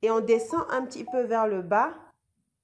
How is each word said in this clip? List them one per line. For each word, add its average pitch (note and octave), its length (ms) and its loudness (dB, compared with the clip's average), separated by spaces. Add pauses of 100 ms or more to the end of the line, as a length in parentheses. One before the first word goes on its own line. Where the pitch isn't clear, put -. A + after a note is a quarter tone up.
Et A3 100 2
on A#3 80 4
descend A#3 500 2
un C4 160 -2
petit - 180 -12
peu B3+ 180 -2
vers A3 260 0
le G3 120 -2
bas. G#3 320 0 (720)